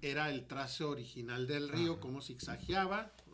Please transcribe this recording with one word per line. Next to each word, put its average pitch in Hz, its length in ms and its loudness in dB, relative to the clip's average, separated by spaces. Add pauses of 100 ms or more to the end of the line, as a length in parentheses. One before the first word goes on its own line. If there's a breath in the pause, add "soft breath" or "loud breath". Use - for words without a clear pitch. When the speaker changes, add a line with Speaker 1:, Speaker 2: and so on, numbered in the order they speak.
Speaker 1:
era 147 280 2
el 127 160 -2
trazo 139 440 -2
original 123 580 -2
del 143 220 2
río, 165 240 4
Speaker 2:
Ajá. - 80 -4
Speaker 1:
cómo 127 200 -4
zigzagueaba, 190 920 0 (200)